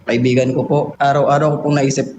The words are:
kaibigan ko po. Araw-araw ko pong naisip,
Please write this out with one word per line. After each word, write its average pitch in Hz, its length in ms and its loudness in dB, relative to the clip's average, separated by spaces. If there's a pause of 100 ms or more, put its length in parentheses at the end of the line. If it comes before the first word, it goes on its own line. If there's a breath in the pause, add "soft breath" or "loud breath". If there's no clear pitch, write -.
kaibigan 123 480 0
ko 143 160 -2
po. 147 120 0 (180)
Araw-araw 143 640 2
ko 147 80 -4
pong 147 100 2
naisip, 135 400 -2